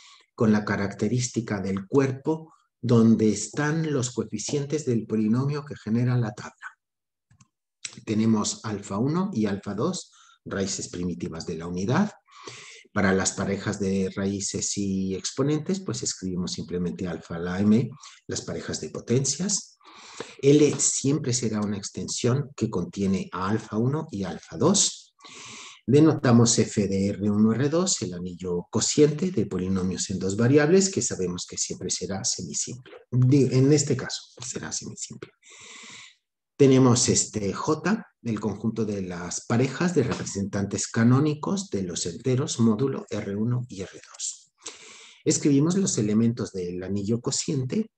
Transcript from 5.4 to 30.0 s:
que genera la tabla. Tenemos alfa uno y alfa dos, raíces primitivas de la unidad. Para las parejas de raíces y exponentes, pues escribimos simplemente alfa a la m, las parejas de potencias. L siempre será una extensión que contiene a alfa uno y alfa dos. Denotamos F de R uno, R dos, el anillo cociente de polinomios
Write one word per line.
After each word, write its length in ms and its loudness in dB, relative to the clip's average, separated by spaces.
que 120 -14
genera 400 0
la 160 0
tabla. 440 -18
Tenemos 600 0
alfa 340 -6
uno 340 0
y 140 0
alfa 280 -4
dos, 380 -4
raíces 440 -4
primitivas 580 -6
de 100 -6
la 100 -10
unidad. 460 0
Para 200 2
las 200 0
parejas 460 -4
de 360 0
raíces 640 -4
y 360 -2
exponentes, 680 -2
pues 220 -6
escribimos 500 -4
simplemente 540 -4
alfa 300 -8
a 20 -6
la 220 -4
m, 300 4
las 160 -6
parejas 380 -8
de 100 -10
potencias. 880 -2
L 380 8
siempre 540 0
será 280 0
una 160 -2
extensión 800 -2
que 140 0
contiene 600 -2
a 160 -4
alfa 280 -2
uno 340 0
y 140 -6
alfa 320 -10
dos. 580 0
Denotamos 720 6
F 300 0
de 200 0
R 220 -2
uno, 220 4
R 160 0
dos, 340 0
el 120 -6
anillo 560 -6
cociente 600 2
de 160 0
polinomios 640 -2